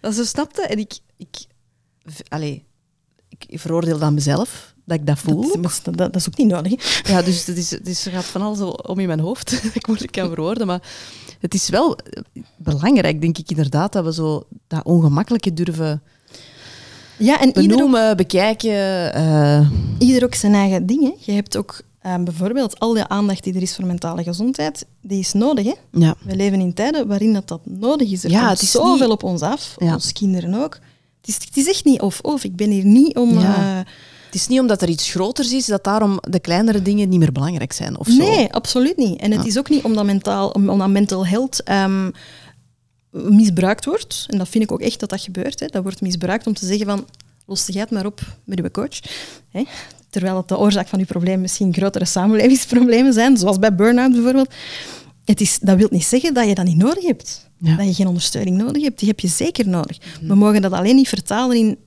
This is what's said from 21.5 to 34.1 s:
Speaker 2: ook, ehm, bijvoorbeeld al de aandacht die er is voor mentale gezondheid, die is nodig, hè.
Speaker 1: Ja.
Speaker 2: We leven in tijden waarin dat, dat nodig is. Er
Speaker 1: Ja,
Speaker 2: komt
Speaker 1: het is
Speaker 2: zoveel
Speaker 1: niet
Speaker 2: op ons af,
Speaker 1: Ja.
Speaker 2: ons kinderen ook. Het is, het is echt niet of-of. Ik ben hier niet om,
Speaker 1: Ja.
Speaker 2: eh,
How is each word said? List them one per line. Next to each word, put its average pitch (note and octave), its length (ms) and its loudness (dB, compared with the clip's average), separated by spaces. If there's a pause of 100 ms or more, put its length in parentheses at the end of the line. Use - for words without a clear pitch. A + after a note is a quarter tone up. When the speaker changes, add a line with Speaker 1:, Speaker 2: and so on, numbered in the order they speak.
Speaker 2:
ook, - 240 -8 (200)
ehm, F3+ 220 -4
bijvoorbeeld G3+ 560 -4
al A3 140 0
de A3 140 0
aandacht G3 360 -2
die F#3 100 -6
er F#3 80 -2
is F#3 140 -4
voor F#3+ 100 -6
mentale F3 380 -6
gezondheid, A3 640 -4 (160)
die G3 180 -4
is F#3 140 -4
nodig, A3+ 320 2
hè. C4 80 -2 (180)
Speaker 1:
Ja. E3 320 4
Speaker 2:
We F#3+ 120 -8
leven G3 240 0
in F3+ 140 -2
tijden B3+ 340 -2
waarin G#3 260 0
dat, G3 140 -4
dat E3 180 -10
nodig A3+ 460 -2
is. F#3 120 -4
Er F3 60 -2
Speaker 1:
Ja, F3 100 4
Speaker 2:
komt A#3 120 4
Speaker 1:
het F#3 100 0
is F#3+ 100 0
Speaker 2:
zoveel E4 220 4 (140)
Speaker 1:
niet A3+ 80 2
Speaker 2:
op - 80 -8
ons F3+ 180 -2
af, G#3 360 -4
Speaker 1:
Ja. E3+ 160 0
Speaker 2:
ons E3 180 -4
kinderen F#3 420 -2
ook. C4+ 200 -4 (460)
Het - 80 -20
is, G#3+ 80 -4
het - 220 -6
is C#4 100 2
echt F#4+ 180 -2
niet C4+ 160 2
of-of. B3+ 420 -4
Ik F#3+ 120 -8
ben G#3 140 -2
hier G3 160 2
niet B3+ 300 6
om, A#3 240 4
Speaker 1:
Ja. F#3+ 160 4 (240)
Speaker 2:
eh, F#3 60 -6 (400)